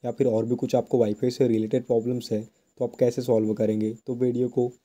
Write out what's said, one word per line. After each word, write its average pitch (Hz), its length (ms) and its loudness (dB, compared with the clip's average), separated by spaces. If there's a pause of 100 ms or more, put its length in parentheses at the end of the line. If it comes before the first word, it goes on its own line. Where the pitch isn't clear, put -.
या 123 60 -4
फिर 131 160 0
और 113 180 2
भी 120 120 0
कुछ 123 180 -4
आपको 123 240 0
वाईफाई 113 320 0
से 123 180 0
related 110 380 0
problems 120 460 -2
है, 110 100 -2 (380)
तो 127 40 -2
आप 117 140 -8
कैसे 123 240 2
solve 110 320 2
करेंगे? 107 360 0 (160)
तो 127 80 -6
video 123 340 0
को 123 220 0 (140)